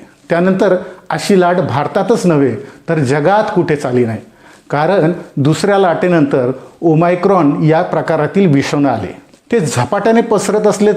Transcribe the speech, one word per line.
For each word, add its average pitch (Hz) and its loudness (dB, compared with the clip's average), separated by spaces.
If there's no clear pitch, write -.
त्यानंतर 190 2
अशी 185 0
लाट 175 2
भारतातच 185 -2
नव्हे 139 2
तर 160 -2
जगात 151 0
कुठेच 156 -2
आली 123 0
नाही, 110 -6
कारण 160 0
दुसऱ्या 156 0
लाटेनंतर 160 0
ओमायक्रॉन 170 2
या 156 2
प्रकारातील 160 0
विषाणू 143 0
आले. 104 -4
ते 240 2
झपाट्याने 196 0
पसरत 208 0
असले 208 2